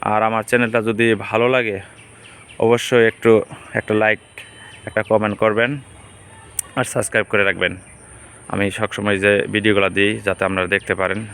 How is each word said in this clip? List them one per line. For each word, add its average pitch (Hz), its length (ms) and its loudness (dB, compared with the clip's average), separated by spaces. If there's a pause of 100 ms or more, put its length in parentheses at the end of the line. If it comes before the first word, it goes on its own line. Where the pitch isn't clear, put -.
(120)
আর 107 160 2
আমার 113 200 -2
চ্যানেলটা 120 400 0
যদি 113 180 2 (220)
ভালো 113 260 0
লাগে 113 240 -2 (840)
অবশ্যই 117 460 2
একটু - 200 0 (480)
একটা 110 240 -2
লাইক, 107 180 0 (680)
একটা - 120 -4 (100)
কমেন্ট 104 320 0
করবেন 113 280 0 (1080)
আর 127 140 0
সাবস্ক্রাইব 110 400 -2
করে 104 160 2
রাখবেন। 92 240 -2 (800)
আমি 98 120 -2 (140)
সবসময় 104 460 -2
যে 101 80 6 (220)
ভিডিওগুলো 101 420 2
দিই 101 160 2 (140)
যাতে 95 220 -2
আপনারা 92 260 -2
দেখতে 95 260 -2
পারেন। 95 200 -2 (140)